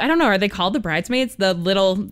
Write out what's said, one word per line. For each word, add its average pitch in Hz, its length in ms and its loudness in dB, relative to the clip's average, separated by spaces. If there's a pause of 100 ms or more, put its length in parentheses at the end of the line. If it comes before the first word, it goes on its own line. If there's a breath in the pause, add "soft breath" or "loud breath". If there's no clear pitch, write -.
I 254 80 0
don't 330 100 2
know, 311 80 4
are 202 120 4
they 202 100 0
called 190 240 -2
the 269 80 -2
bridesmaids? 220 560 -2
The 190 180 2
little, 190 580 0